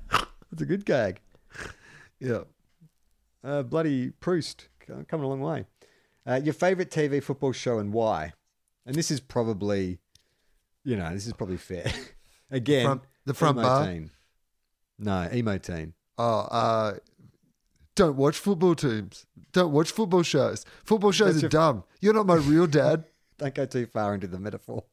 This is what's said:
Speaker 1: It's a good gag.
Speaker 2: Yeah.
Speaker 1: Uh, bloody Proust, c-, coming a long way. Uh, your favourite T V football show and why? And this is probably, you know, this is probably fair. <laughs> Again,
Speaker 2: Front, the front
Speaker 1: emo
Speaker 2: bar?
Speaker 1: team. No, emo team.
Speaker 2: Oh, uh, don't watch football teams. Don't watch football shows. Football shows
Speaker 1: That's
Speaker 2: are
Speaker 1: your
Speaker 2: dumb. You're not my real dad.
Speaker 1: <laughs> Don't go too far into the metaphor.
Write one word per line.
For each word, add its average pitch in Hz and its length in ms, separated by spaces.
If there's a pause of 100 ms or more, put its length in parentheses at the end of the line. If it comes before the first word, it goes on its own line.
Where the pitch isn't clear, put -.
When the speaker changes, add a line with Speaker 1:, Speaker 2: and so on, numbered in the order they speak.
(520)
Speaker 1:
It's 165 100
a 147 40
good 190 200
gag. 110 360 (1000)
Speaker 2:
Yeah. 117 220 (1000)
Speaker 1:
Uh, 139 200
bloody 131 480
Proust, - 560 (180)
c-, - 80 (140)
coming 151 180
a 131 40
long 135 100
way. 139 260 (640)
Uh, 127 160
your 151 100
favourite 180 380
T 151 160
V 139 120
football 135 320
show 117 280
and 101 140
why? 95 400 (520)
And 131 100
this 165 140
is 143 100
probably, 101 800 (840)
you 120 140
know, 85 160
this 101 120
is 113 80
probably 92 240
fair. 87 340 (280)
<laughs> - 320
Again, 131 340
Speaker 2:
Front, 127 160 (240)
the 135 80
front 143 240
Speaker 1:
emo 117 100
Speaker 2:
bar? 135 200
Speaker 1:
team. 82 240 (880)
No, 95 340
emo 110 240
team. 82 360 (240)
Speaker 2:
Oh, 113 240
uh, 113 540 (1000)
don't 156 220
watch 143 200
football 180 380
teams. 110 500 (260)
Don't 180 200
watch 156 200
football 185 320
shows. 113 400 (200)
Football 202 280
shows 180 240
Speaker 1:
That's - 20
Speaker 2:
are 147 80
Speaker 1:
your 147 40
Speaker 2:
dumb. 151 340 (180)
You're 208 120
not 214 140
my 175 80
real 156 320
dad. 151 380 (160)
Speaker 1:
<laughs> - 180
Don't 139 160
go 139 100
too 123 200
far 107 280
into 98 140
the 90 100
metaphor. 104 560